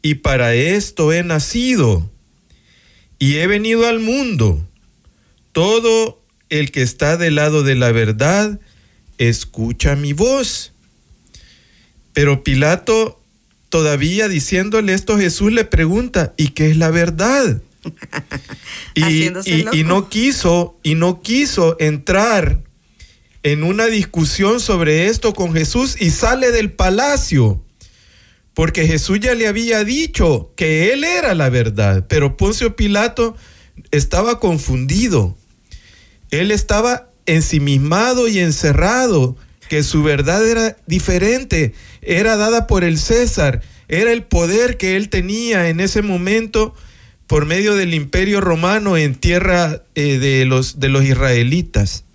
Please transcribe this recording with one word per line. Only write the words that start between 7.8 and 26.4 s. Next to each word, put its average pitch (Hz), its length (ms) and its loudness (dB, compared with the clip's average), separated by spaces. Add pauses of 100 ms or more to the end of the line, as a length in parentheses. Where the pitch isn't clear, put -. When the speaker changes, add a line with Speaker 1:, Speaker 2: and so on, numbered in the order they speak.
Speaker 1:
verdad, 143 680 0 (580)
escucha 117 760 -2
mi 143 180 -4
voz". 247 600 -2 (1400)
Pero 143 300 0
Pilato, 180 760 0 (480)
todavía 160 580 0
diciéndole 190 680 0
esto, 202 240 0
Jesús 202 360 0
le 226 120 2
pregunta: 185 720 0
"¿Y 151 120 2
qué 156 220 0
es 156 60 4
la 160 120 2
verdad?". 170 720 0 (220)
Speaker 2:
<laughs> - 180 -14 (960)
Speaker 1:
Y, 156 80 2
Speaker 2:
Haciéndose 165 480 -2
Speaker 1:
y, 160 120 0
Speaker 2:
loco. 165 140 -2
Speaker 1:
y 156 60 2
no 190 260 0
quiso, 185 760 0
y 156 120 0
no 175 260 0
quiso 202 580 0
entrar 180 800 0 (840)
en 151 200 -2
una 202 220 0
discusión 202 720 0
sobre 170 480 0
esto 220 260 0
con 175 200 -2
Jesús, 240 460 -2
y 170 100 2
sale 247 420 2